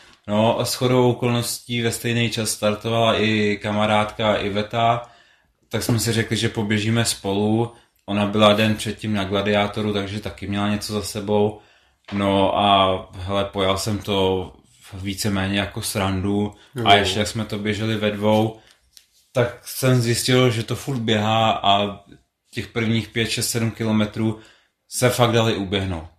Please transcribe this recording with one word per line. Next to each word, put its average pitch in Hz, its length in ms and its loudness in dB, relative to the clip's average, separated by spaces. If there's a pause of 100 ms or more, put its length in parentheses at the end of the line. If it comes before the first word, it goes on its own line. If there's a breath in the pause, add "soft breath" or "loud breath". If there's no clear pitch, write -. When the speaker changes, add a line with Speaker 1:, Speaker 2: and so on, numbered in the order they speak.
(280 loud breath)
Speaker 1:
No, 107 320 2
a 120 60 0
shodou 123 460 2
okolností 120 720 -2
ve 113 100 0
stejný 117 380 -2
čas 110 200 -4
startovala 110 720 0
i 107 420 0
kamarádka 107 720 0
Iveta, 117 680 0 (680 loud breath)
tak 110 140 -4
jsme 113 160 0
si 110 140 -2
řekli, 110 240 -2
že 113 120 0
poběžíme 110 560 0
spolu. 107 640 0 (340 soft breath)
Ona 104 200 0
byla 104 280 6
den 107 220 2
předtím 107 380 -6
na 101 100 -2
Gladiátoru, 104 720 0
takže 101 260 -4
taky 95 280 -10
měla 101 220 -2
něco 104 240 -4
za 104 80 -2
sebou. 104 580 0 (540 loud breath)
No 98 440 2
a 98 400 4 (160)
hele, 98 320 -4
pojal 95 320 0
jsem 104 200 -2
to 95 540 0 (420)
víceméně 98 640 -2
jako 98 220 -4
srandu. 101 720 -2 (220 loud breath)
Speaker 2:
Jo. 120 120 -4
Speaker 1:
A 101 80 8
ještě 98 240 2
jak 107 80 0
jsme 110 180 -6
to 107 140 -8
běželi 107 360 -4
ve 104 160 0
dvou, 107 480 2 (720 loud breath)
tak - 340 -2
jsem 127 360 2
zjistil, 123 480 2
že 110 140 -2
to 117 120 -4
furt 135 240 -6
běhá 110 520 2
a 101 480 0 (520)
těch 107 160 -10
prvních 113 420 -2
pět, 113 200 -2
šest, - 200 -4
sedm 113 220 -2
kilometrů 110 680 -2 (500 loud breath)
se 127 200 2
fakt 123 220 2
dali 113 240 2
uběhnout. 95 520 -4 (120)